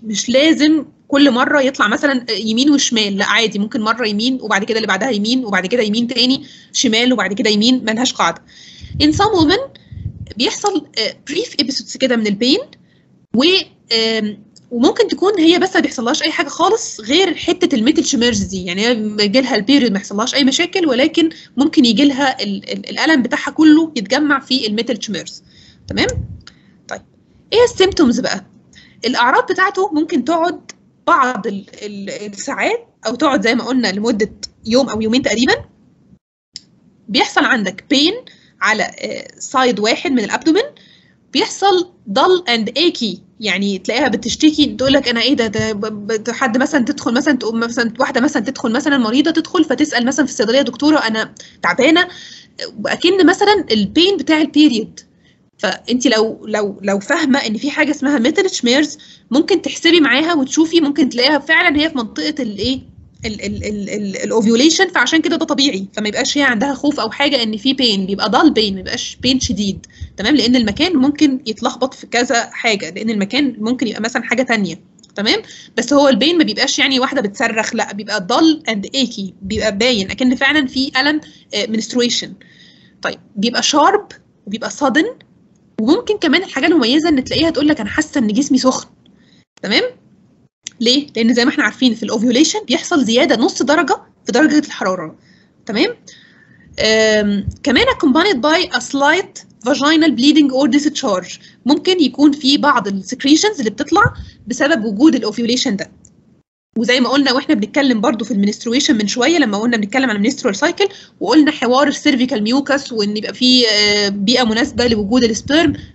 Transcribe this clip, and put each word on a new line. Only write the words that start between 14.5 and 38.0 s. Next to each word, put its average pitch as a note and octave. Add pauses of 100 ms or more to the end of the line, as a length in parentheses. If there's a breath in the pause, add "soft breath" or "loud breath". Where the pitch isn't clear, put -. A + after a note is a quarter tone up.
وممكن E4+
تكون F#4
هي E4
بس F#4
ما F4
بيحصلهاش C4+
أي D#4+
حاجة D4+
خالص F#4+
غير D#4
حتة -
الميتل B3
شميرز A3
دي، F#3
يعني F#3+
هي B3
بيجيلها G#3+
البيريود A#3+
ما G3
يحصلهاش G#3
أي C#4
مشاكل، E4+
ولكن D#4 (260 loud breath)
ممكن D4
يجيلها C4
ال-، G3+
ال-، G3+
الألم C4+
بتاعها C#4+
كله D#4
يتجمع C4
في -
الميتل A3
شميرز. - (460 soft breath)
تمام؟ C#4+ (840 soft breath)
طيب، G2 (500)
إيه A#4+
السيمتومز F#4
بقى؟ - (600 soft breath)
الأعراض B3+
بتاعته F#4+
ممكن D4+
تقعد E4+ (460)
بعض B3+
ال-، G3+ (160)
ال-، G3+
الساعات، G#3 (200)
أو A3+
تقعد C4+
زي A#3
ما A#3
قلنا A#3
لمدة G#3 (340)
يوم A#3
أو G#3+
يومين A3
تقريبا. B3+ (1500)
بيحصل B3+
عندك A3
بين D4 (480 soft breath)